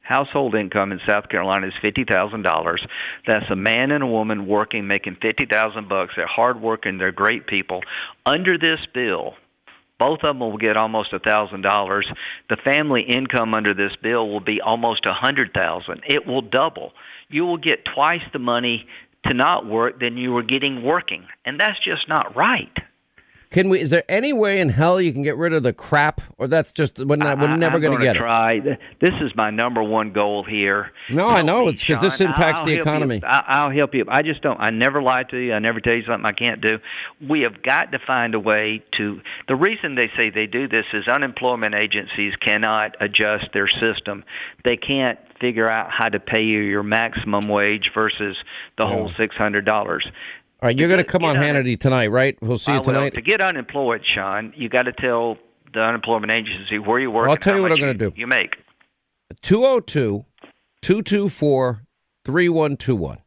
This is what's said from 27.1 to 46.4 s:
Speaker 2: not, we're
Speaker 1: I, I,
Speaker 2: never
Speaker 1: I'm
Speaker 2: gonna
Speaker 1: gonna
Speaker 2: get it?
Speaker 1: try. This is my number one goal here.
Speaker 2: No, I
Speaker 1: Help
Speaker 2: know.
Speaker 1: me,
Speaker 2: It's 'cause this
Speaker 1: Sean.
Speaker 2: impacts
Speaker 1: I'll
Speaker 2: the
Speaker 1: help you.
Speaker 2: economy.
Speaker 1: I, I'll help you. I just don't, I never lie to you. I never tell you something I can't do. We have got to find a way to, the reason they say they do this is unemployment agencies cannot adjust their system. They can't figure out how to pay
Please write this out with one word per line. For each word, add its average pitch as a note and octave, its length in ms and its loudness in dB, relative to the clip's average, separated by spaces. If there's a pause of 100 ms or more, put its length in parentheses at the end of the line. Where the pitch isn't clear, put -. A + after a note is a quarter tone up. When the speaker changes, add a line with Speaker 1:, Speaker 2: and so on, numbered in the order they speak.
Speaker 2:
not, D3 240 0
we're C#3+ 80 4
Speaker 1:
I, D#3 60 2
I, - 20 2
Speaker 2:
never E3 220 2
Speaker 1:
I'm D#3+ 40 2
Speaker 2:
gonna D3 140 2
Speaker 1:
gonna B2 100 2
Speaker 2:
get A#2 120 4
it? - 20 0
Speaker 1:
try. A2+ 400 4
This C#3+ 640 -2
is B2+ 160 -4
my G#2+ 140 2
number A#2 300 0
one G#2+ 300 0
goal G#2 320 0
here. G2+ 480 0 (180)
Speaker 2:
No, E3+ 180 2
I A#3 80 4
Speaker 1:
Help E3+ 100 4
Speaker 2:
know. A3 200 2
Speaker 1:
me, F3 60 2
Speaker 2:
It's - 140 -6
'cause - 160 2
this F#3 160 2
Speaker 1:
Sean. F#3+ 100 4
Speaker 2:
impacts D#3+ 320 2
Speaker 1:
I'll D#3 60 -2
Speaker 2:
the D#3 100 2
Speaker 1:
help D#3+ 100 0
you. D#3 60 2
Speaker 2:
economy. C#3 320 0
Speaker 1:
I, C3+ 240 2
I'll C#3+ 240 2
help C#3 240 2
you. A#2+ 140 2
I C3+ 120 4
just D3+ 200 -2
don't, C3+ 180 -2
I G#2+ 100 0
never C3 320 2
lie B2+ 220 2
to B2+ 140 -8
you. B2 160 -2
I G#2+ 60 0
never A2+ 200 0
tell A#2 140 2
you A#2 120 0
something A2+ 200 -2
I G#2 80 0
can't A2+ 260 -2
do. A2 180 0 (480)
We D3+ 160 0
have A2+ 220 -2
got C#3 300 0
to C3 120 -4
find A#2+ 300 0
a G#2+ 40 2
way G#2+ 440 0 (140)
to, G2+ 240 -2 (260)
the C3+ 80 0
reason E3+ 400 0
they A#2 220 2
say A#2 120 2
they G#2+ 160 -2
do A#2+ 220 -4
this A2 260 0
is G#2 140 -2
unemployment B2 640 0
agencies G#2 600 -2 (120)
cannot G#2+ 540 0
adjust G#2 540 0
their G2+ 160 0
system. G2+ 560 -2 (400)
They A#2+ 100 2
can't C3 440 -2 (200)
figure A2+ 300 0
out A2 200 -2
how A2+ 200 0
to G2+ 100 -2
pay A2 240 0